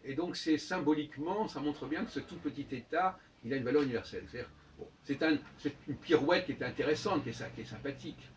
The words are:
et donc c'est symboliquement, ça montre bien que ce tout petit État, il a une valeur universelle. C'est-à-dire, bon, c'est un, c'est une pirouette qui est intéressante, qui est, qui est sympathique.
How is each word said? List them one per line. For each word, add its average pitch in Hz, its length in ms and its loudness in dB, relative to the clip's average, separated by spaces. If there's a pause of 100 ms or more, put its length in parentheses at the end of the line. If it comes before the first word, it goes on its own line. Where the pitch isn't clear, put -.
et 135 100 -4
donc 170 220 -2
c'est 156 220 4
symboliquement, 156 880 0
ça 147 100 -8
montre 143 280 -2
bien 160 180 -2
que - 80 -8
ce 139 80 -4
tout - 160 -12
petit 143 340 -6
État, 170 480 0 (260)
il 117 80 -2
a 135 40 0
une 127 80 0
valeur 143 180 6
universelle. - 460 -2
C'est-à-dire, 123 220 -10 (260)
bon, - 120 -14 (140)
c'est 143 220 -2
un, 156 140 6 (200)
c'est 143 160 -2 (140)
une 135 80 -2
pirouette 170 500 6
qui 135 60 -4
est 127 100 -4
intéressante, 147 640 2
qui 117 60 -2
est, - 240 -8
qui 113 80 -10
est - 20 -6
sympathique. - 720 -8